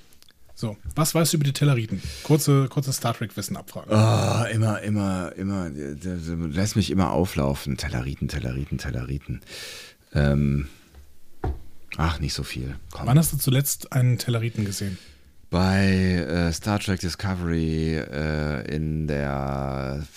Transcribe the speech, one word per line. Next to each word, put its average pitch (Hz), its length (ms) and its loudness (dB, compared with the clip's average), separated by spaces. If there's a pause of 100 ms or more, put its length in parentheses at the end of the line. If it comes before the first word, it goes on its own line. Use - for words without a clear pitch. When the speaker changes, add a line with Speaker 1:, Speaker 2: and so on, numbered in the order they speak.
(560)
Speaker 1:
So, 110 220 -6 (180)
was 156 180 2
weißt 160 200 4
du 165 40 4
über 147 60 2
die 139 80 2
Telleriten? 120 500 2 (220)
Kurze, 139 460 6
kurze 135 240 -2
Star 117 200 -2
Trek-Wissen-Abfrage. - 760 -8
Speaker 2:
Oh, 110 640 4
immer, 110 280 2
immer, 95 540 0
immer, 95 360 -2
der, 71 240 -8
der, 90 220 -6
der 82 180 -4 (120)
lässt 95 300 0
mich 95 120 4
immer 80 220 4
auflaufen. 69 640 0
Telleriten, 67 540 -4
Telleriten, 65 480 -4
Telleriten. 62 640 -4 (720)
Ähm, 71 560 4 (1300)
ach, 78 240 0
nicht 69 120 -2
so 71 100 -4
viel. 67 320 -6 (160)
Komm. - 160 -6
Speaker 1:
Wann 127 100 8
hast 160 160 4
du 143 40 -2
zuletzt 135 540 0
einen 123 280 4
Telleriten 113 440 -2
gesehen? 98 340 -4 (520)
Speaker 2:
Bei, 95 360 4
äh, 87 680 4
Star 104 260 0
Trek 92 220 -2
Discovery, 82 960 0
äh, 76 760 -2
in 78 340 -2
der 69 1000 -2 (120)